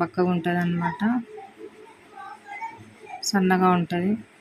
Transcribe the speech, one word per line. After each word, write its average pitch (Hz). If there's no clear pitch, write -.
బక్కగా 180
ఉంటుందన్నమాట, 175
సన్నగా 185
ఉంటుంది. 175